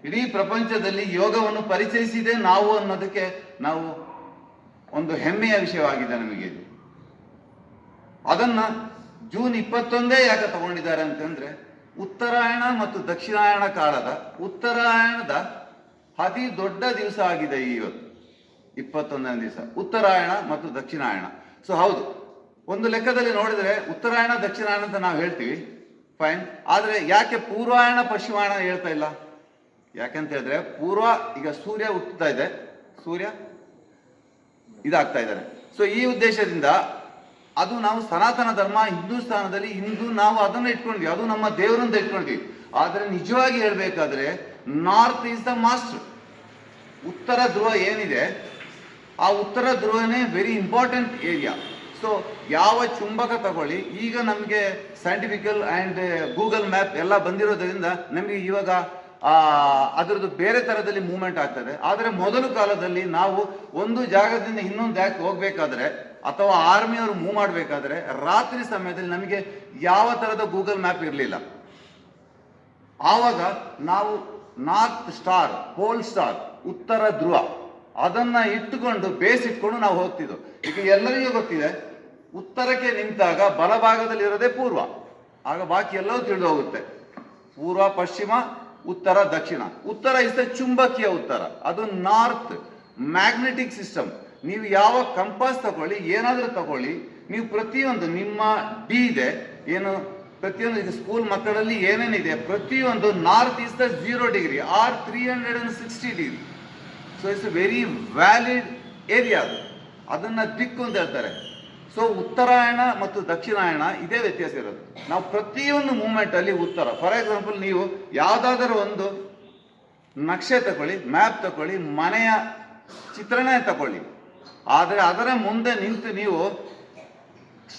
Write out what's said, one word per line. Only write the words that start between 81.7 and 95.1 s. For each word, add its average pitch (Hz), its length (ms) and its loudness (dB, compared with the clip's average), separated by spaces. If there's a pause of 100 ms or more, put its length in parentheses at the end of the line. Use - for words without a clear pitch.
ಉತ್ತರಕ್ಕೆ 247 680 -2
ನಿಂತಾಗ 196 380 2
ಬಲಭಾಗದಲ್ಲಿ 220 840 4
ಇರೋದೇ 208 240 2
ಪೂರ್ವ, 247 320 -2 (680)
ಆಗ 165 180 -4
ಬಾಕಿ 190 340 0
ಎಲ್ಲವೂ 208 220 -2
ತಿಳಿದು 185 280 0
ಹೋಗುತ್ತೆ. 139 320 0 (760)
ಪೂರ್ವ, 180 340 2
ಪಶ್ಚಿಮ, 196 420 -2 (560)
ಉತ್ತರ, 185 360 4
ದಕ್ಷಿಣ. 160 380 -2 (260)
ಉತ್ತರ - 280 2 (100)
is 226 60 0
the 247 260 -2
ಚುಂಬಕೀಯ 247 480 2
ಉತ್ತರ, 160 360 0 (220)
ಅದು 175 220 -2
ನಾರ್ತ್ 202 840 0 (300)
ಮ್ಯಾಗ್ನೆಟಿಕ್ 233 720 0
ಸಿಸ್ಟಮ್. 175 380 -8 (320)
ನೀವು 208 220 -6
ಯಾವ 220 500 4